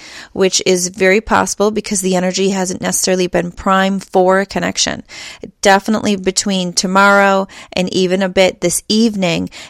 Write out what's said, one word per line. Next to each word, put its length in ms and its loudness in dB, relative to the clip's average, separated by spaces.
which 340 0
is 240 0
very 320 2
possible 480 0
because 320 -4
the 140 0
energy 340 0
hasn't 320 -4
necessarily 460 -2
been 240 -2
prime 480 0
for 400 2
a 60 -2
connection. 580 -4
Definitely 540 2
between 480 -2
tomorrow 720 4
and 200 -2
even 280 2
a 80 0
bit 320 2
this 260 -2
evening, 600 0